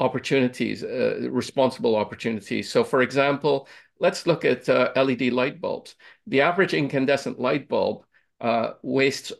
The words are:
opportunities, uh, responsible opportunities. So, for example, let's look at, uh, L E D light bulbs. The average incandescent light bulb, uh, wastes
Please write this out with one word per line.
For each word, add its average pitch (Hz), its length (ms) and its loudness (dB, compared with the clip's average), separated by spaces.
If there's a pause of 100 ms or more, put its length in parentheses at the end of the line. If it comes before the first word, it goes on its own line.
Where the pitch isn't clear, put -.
opportunities, 123 840 0
uh, 113 480 -2
responsible 123 640 0
opportunities. 107 720 -4
So, 120 140 2
for 127 200 2
example, 139 680 0 (300)
let's - 280 0
look 160 180 0
at, 127 240 0
uh, 127 260 4
L 135 160 2
E 123 60 0
D 123 140 0
light 127 300 -2
bulbs. - 360 -8 (300)
The 135 160 2
average 175 320 2
incandescent 139 640 0
light 135 300 -2
bulb, 107 360 -2 (360)
uh, 117 320 0 (100)
wastes 135 580 0